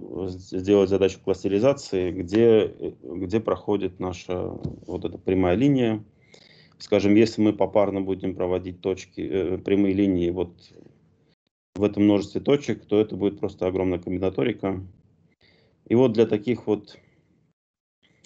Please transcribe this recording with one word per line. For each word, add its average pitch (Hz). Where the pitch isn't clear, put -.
с-, 92
сделать 98
задачу 95
кластеризации, 98
где, 101
э, 82
где 90
проходит 95
наша 92
вот 87
эта 85
прямая 92
линия. 120
Скажем, 101
если 110
мы 107
попарно 98
будем 95
проводить 90
точки, 95
э, 90
прямые 98
линии 92
вот 87
в 101
этом 101
множестве 101
точек, 123
то 104
это 107
будет 98
просто 92
огромная 92
комбинаторика. 95
И -
вот 120
для 110
таких 104
вот, 104